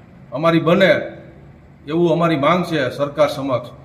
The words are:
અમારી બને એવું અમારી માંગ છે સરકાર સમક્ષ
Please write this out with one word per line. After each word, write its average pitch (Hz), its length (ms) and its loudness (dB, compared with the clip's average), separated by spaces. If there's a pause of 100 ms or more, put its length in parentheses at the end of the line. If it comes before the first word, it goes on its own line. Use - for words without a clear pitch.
(320)
અમારી 165 280 2
બને 170 520 2 (760)
એવું 165 240 0
અમારી 160 240 2
માંગ 165 280 0
છે 143 260 -2
સરકાર 143 380 0
સમક્ષ 135 400 -6 (160)